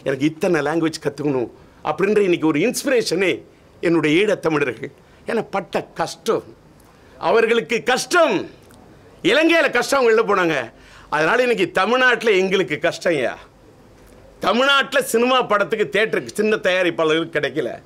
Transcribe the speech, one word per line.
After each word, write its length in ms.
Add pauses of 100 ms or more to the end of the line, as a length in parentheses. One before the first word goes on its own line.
எனக்கு 220
இத்தனை 360
லாங்குவேஜ் 420
கத்துக்கணும் 460 (340)
அப்படின்ற 340
இன்னைக்கு 300
ஒரு 120
இன்ஸ்பிரேஷனே 840 (400)
என்னுடைய 440
ஈழத்தமிழர்கள். 640 (360)
ஏன்னா 220
பட்ட 440
கஷ்டம், 500 (760)
அவர்களுக்கு 640
கஷ்டம், 640 (760)
இலங்கையில 480
கஷ்டம் 280
அவங்க 220
வெளில 160
போனாங்க. 360 (360)
அதனால 320
இன்னைக்கு 300
தமிழ்நாட்டுல 600
எங்களுக்கு 500
கஷ்டம்யா. 520 (1080)
தமிழ்நாட்டுல 640
சினிமா 380
படத்துக்கு 580
தியேட்டருக்கு 340
சின்ன 220
தயாரிப்பாளர்களுக்கு 840
கிடைக்கல, 460